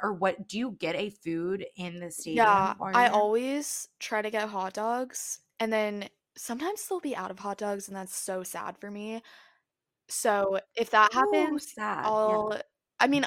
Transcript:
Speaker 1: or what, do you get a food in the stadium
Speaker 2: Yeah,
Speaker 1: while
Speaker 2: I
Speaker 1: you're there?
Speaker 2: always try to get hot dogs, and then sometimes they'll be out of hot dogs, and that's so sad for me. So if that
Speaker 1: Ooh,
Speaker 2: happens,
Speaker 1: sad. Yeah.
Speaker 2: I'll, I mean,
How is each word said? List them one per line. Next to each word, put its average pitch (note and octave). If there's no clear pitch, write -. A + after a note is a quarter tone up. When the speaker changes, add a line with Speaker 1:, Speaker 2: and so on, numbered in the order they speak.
Speaker 1:
or G#3
what, F#3
do G3+
you A#3+
get E3
a G3+
food F3
in F3
the F3
stadium G3+
Speaker 2:
Yeah, F#3+
Speaker 1:
while F#3+
Speaker 2:
I A#3+
Speaker 1:
you're -
there? G#3
Speaker 2:
always B3+
try G#3+
to G#3+
get G#3+
hot F#3+
dogs, A#3+
and A3
then G#3
sometimes D#4+
they'll F#4
be -
out F#3
of F#3+
hot G3+
dogs, G3+
and G3
that's F#3+
so F#3
sad F3+
for G3+
me. G#3+
So G3
if A3+
that G#3+
Speaker 1:
Ooh, D4+
Speaker 2:
happens, C#4+
Speaker 1:
sad. G#3+
Yeah. G#3+
Speaker 2:
I'll, G#3+
I B3+
mean, C#4